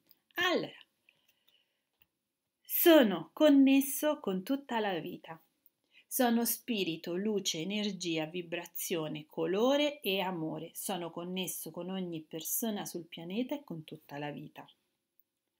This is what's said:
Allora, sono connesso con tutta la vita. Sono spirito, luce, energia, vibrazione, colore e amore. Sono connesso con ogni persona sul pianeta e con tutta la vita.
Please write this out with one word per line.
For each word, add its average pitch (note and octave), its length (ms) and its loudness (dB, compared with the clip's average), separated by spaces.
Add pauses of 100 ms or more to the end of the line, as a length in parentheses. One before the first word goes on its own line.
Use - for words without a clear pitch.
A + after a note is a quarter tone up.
(360)
Allora, D4+ 480 -2 (1900)
sono A3+ 560 8
connesso C#4 840 6
con F#3+ 240 -2
tutta C4+ 380 -4
la G3 180 0
vita. E3 420 -12 (640)
Sono A#3+ 380 2
spirito, F3 680 -4
luce, G3 460 -2
energia, F3+ 640 -4
vibrazione, E3 1000 -6
colore B3+ 720 0
e G3 200 -2
amore. D#3+ 540 -6
Sono F3 360 -6
connesso F3+ 600 -8
con F3 180 -10
ogni F3+ 340 -6
persona F#3 640 -6
sul E3 220 -10
pianeta G3 480 -6
e C#4+ 100 -10
con D#3+ 200 -12
tutta C#3+ 340 -14
la D3 120 -6
vita. D3 360 -16 (920)